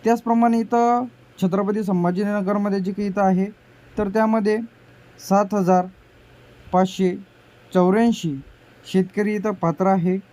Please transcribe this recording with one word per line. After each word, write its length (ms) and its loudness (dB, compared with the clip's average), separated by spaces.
त्याचप्रमाणे 560 2
इथं 440 0
छत्रपती 400 -2
संभाजीनगरमध्ये 960 -2
जे 120 -4
की 140 -6
इथं 160 -2
आहे, 240 2
तर 100 -2
त्यामध्ये 500 0
सात 260 2
हजार 320 2
पाचशे 440 0
चौऱ्याऐंशी 680 2
शेतकरी 420 -2
इथं 180 -4
पात्र 340 -2
आहे. 320 2